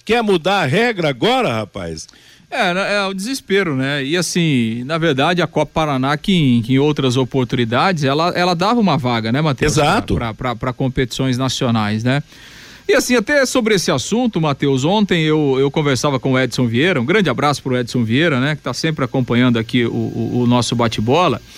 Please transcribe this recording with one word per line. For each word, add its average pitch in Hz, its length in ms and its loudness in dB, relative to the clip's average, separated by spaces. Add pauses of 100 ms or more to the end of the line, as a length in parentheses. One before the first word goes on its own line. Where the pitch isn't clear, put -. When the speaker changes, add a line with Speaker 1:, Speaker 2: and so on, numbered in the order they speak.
Speaker 1:
Quer 226 200 0
mudar 190 400 0
a - 20 0
regra 180 440 0
agora, 170 440 0
rapaz? 90 540 -8 (420)
Speaker 2:
É, 202 240 -2
né, 190 220 -2
é 202 100 -2
o 196 80 -6
desespero, 196 640 -2
né? 135 280 -2
E 143 140 -4
assim, 131 680 0
na 160 120 -4
verdade, 160 440 2
a 160 40 2
Copa 151 260 -2
Paraná, 147 460 0
que 196 160 -2
em, 131 300 4
que 120 100 0
em 131 60 4
outras 143 380 0
oportunidades, 131 880 0
ela, 151 240 0
ela 180 260 0
dava 208 240 0
uma 185 180 2
vaga, 117 340 -2
né, 135 80 0
Matheus? 151 340 0
Speaker 1:
Exato. 151 420 2
Speaker 2:
Pra, 113 180 -4
pra, - 0 -
pra, 123 220 -6
pra 127 180 -6
competições 131 640 -2
nacionais, 117 680 -2
né? 135 180 0 (640)
E 392 80 2
assim, 247 200 2
até 269 300 2
sobre 220 300 0
esse 185 160 0
assunto, 202 500 0
Matheus, 139 420 0
ontem 180 420 2
eu, 151 340 2
eu 139 100 2
conversava 143 500 0
com 135 120 0
o 127 80 2
Edson 127 260 0
Vieira, 135 340 0
um 117 60 0
grande 175 240 2
abraço 143 320 0
pro 127 160 -2
Edson 123 260 -2
Vieira, 131 360 2
né, 147 160 0
que 143 80 -16
tá 127 100 -6
sempre 156 320 -2
acompanhando 123 540 2
aqui 117 260 0
o, 117 60 -2
o, 117 500 -2
o 120 60 2
nosso 123 280 2
bate-bola, 120 640 0 (180)